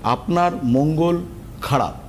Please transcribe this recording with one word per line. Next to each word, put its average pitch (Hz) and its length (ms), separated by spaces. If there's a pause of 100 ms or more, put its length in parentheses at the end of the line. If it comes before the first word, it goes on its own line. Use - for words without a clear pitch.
আপনার 175 480 (120)
মঙ্গল 156 540 (440)
খারাপ 120 320 (160)